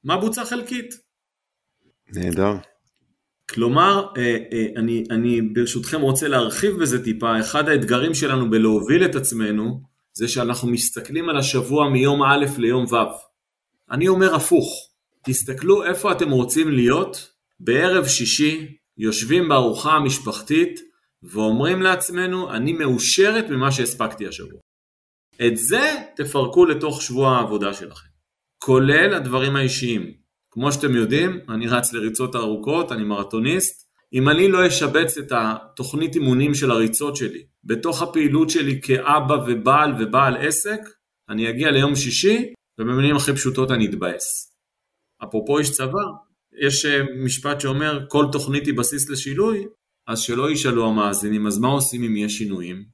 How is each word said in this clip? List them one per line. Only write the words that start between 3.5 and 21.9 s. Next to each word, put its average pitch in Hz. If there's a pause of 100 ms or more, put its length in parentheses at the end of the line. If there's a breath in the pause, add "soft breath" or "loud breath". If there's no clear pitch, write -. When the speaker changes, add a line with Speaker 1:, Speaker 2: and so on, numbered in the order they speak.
Speaker 1:
כלומר, 175 (100)
אה, 120 (160)
אה, 113 (100)
אני, 113
אני 117
ברשותכם 120
רוצה 135
להרחיב 139
בזה 123
טיפה. 113
אחד 147
האתגרים 143
שלנו 131
בלהוביל 110
את 170
עצמנו, 117 (300)
זה 120
שאנחנו 120
מסתכלים 120
על 151
השבוע 135
מיום 139
א' 143 (120)
ליום 120
ו'. 120 (920)
אני 151
אומר 185
הפוך, - (360)
תסתכלו 143
איפה 175
אתם 175
רוצים 135
להיות 139 (220)
בערב 156
שישי, 151 (220)
יושבים 113
בארוחה 135
המשפחתית, 147 (420 soft breath)
ואומרים 113
לעצמנו, 185